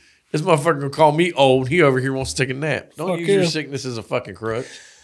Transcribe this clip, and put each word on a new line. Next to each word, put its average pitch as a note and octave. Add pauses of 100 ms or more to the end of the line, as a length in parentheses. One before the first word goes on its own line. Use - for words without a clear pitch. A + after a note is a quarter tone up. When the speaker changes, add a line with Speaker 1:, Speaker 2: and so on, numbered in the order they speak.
(320)
Speaker 1:
This D#3
motherfucker D#3+
gonna C#3
call D3+
me E3+
old. C3
He F3
over C3
here C3+
wants C3
to C3+
take C3
a C3+
nap. -
Don't D#3+
Speaker 2:
Fuck E3+
Speaker 1:
use E3+
your G3
Speaker 2:
yeah. F3
Speaker 1:
sickness C#3
as B2
a G#2
fucking A#2
crutch. A2 (360)